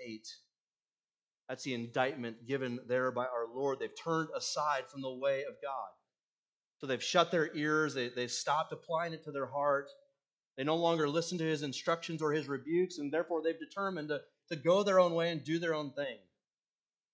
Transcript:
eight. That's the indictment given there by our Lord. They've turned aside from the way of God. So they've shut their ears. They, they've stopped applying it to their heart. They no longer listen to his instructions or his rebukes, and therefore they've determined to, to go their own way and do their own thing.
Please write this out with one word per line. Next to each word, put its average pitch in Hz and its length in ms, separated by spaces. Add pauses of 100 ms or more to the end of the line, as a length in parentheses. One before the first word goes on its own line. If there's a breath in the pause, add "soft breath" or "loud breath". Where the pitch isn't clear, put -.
eight. 110 240 (1200)
That's 127 140
the 135 100
indictment 120 760
given 127 400
there 127 240
by 123 140
our 120 280
Lord. 135 260
They've 113 220
turned 160 340
aside 139 540
from 139 120
the 131 120
way 135 280
of 131 200
God. 131 280 (880)
So 143 100
they've 127 160
shut 170 280
their 160 240
ears. 151 380
They, 123 160
they've 123 220
stopped 156 400
applying 165 420
it 156 120
to 151 60
their 139 140
heart. 139 440 (680)
They 135 60
no 156 120
longer 170 340
listen 165 300
to 160 40
his 156 200
instructions 165 580
or 156 100
his 151 160
rebukes, 156 520
and 143 120
therefore 165 320
they've 165 160
determined 165 500
to, 147 120 (280)
to 170 60
go 170 280
their 196 160
own 175 140
way 165 180
and 156 120
do 160 160
their 170 140
own 147 180
thing. 135 260 (960)